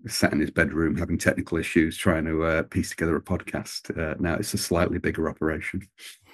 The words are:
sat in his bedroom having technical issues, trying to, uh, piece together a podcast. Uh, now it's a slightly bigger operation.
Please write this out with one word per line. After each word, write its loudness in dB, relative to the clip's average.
sat 2
in 2
his 0
bedroom 2
having 0
technical 0
issues, 2
trying 2
to, 0
uh, 2
piece -2
together 0
a 0
podcast. -6
Uh, -2
now 0
it's -4
a 0
slightly 2
bigger 0
operation. -4